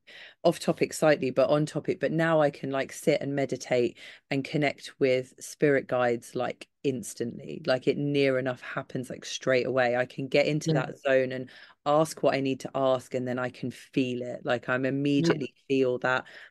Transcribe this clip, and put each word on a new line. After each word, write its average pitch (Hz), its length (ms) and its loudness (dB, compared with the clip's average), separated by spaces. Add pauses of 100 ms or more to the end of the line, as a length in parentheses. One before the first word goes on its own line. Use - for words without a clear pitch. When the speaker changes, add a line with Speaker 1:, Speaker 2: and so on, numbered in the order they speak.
(440)
Speaker 1:
off 170 160 4
topic - 340 0
slightly, 143 380 2
but 131 180 4
on 151 160 4
topic, - 340 -4
but 139 120 -2
now 160 300 2
I 147 100 4
can, 139 200 -8
like, 135 220 -4
sit - 280 0
and 139 140 -4
meditate 127 600 0 (340)
and 139 120 -2
connect - 560 -2
with 127 400 0
spirit - 480 0
guides, 120 480 -2
like, 123 320 -6 (160)
instantly. 120 840 -6
Like, 131 220 0
it 139 100 2
near 143 420 2
enough 127 220 -4
happens, - 480 -8
like, - 160 -12
straight 131 400 0
away. 123 320 0
I 127 80 0
can 135 220 -8
get 143 200 4
into 156 240 0
Speaker 2:
Yeah. - 20 2
Speaker 1:
that 131 260 -2
zone 131 320 2
and 127 180 -10 (360)
ask 151 380 2
what 139 120 4
I 139 60 0
need 135 200 0
to - 140 -10
ask, 131 400 0
and 127 120 -4
then 123 120 -4
I 127 100 -4
can 123 220 -8
feel 123 520 -2
it. 123 220 -10
Like, 123 240 -2
I'm 127 160 0 (320)
Speaker 2:
Yeah. 165 160 4
Speaker 1:
immediately 147 200 -6 (160)
feel 131 300 2
that 127 260 0 (260)